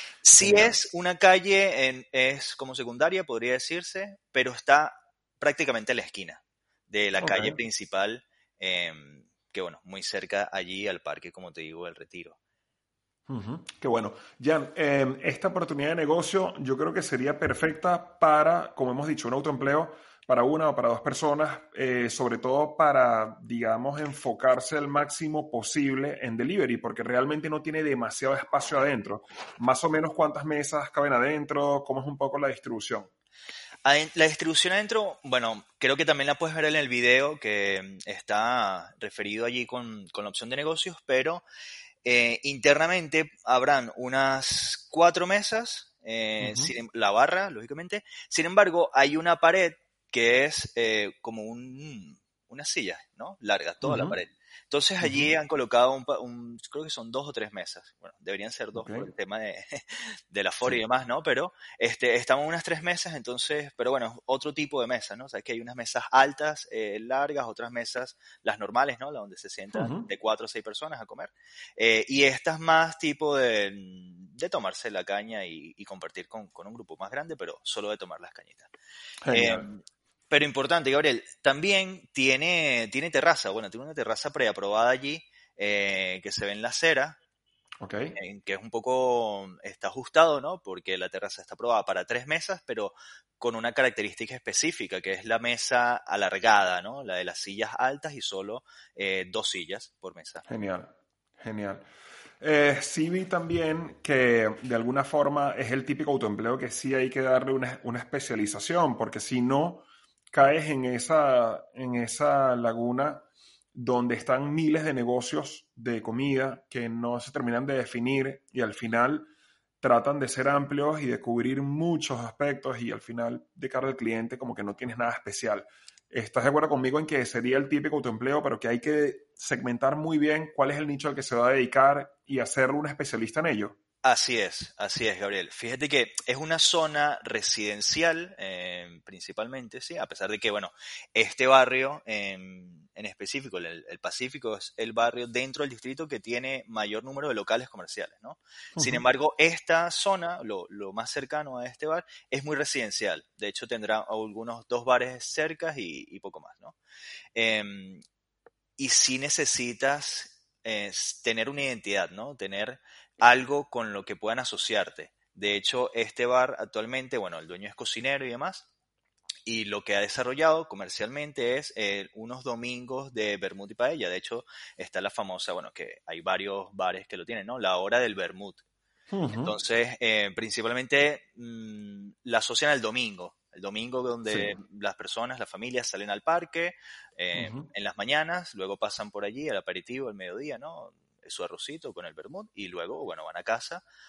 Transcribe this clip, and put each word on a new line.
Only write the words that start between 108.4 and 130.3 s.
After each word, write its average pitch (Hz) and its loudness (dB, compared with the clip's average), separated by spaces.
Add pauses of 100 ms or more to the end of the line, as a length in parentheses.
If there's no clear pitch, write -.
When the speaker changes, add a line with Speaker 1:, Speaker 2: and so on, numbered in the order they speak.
Speaker 2:
porque 107 -4
si 123 0
no 143 2 (480)
caes 151 6
en 131 0
esa, 123 2
en 127 -6
esa 135 2
laguna 120 0 (520)
donde 123 2
están 139 0
miles 156 4
de 151 0
negocios 123 -2
de 117 -4
comida 131 0
que 120 -6
no 117 -2
se - -14
terminan 120 0
de 139 -2
definir 131 0
y 127 -2
al 107 -2
final 127 0 (520)
tratan 127 4
de 131 -2
ser 131 0
amplios 143 2
y 135 -2
de 120 0
cubrir 131 0
muchos 147 0
aspectos 131 -2
y 117 -4
al 110 -6
final 120 -4
de 131 -6
cara 131 -2
al 131 -2
cliente 113 -2
como 123 -6
que - -8
no 101 -4
tienes 120 -8
nada 120 0
especial. 104 -4 (420)
¿Estás 117 -2
de 135 6
acuerdo 151 4
conmigo 131 2
en 156 -2
que 143 0
sería 123 0
el 143 0
típico 147 0
autoempleo, 127 0
pero 131 -2
que 117 -2
hay 120 0
que 151 0
segmentar 127 0
muy 156 0
bien 151 2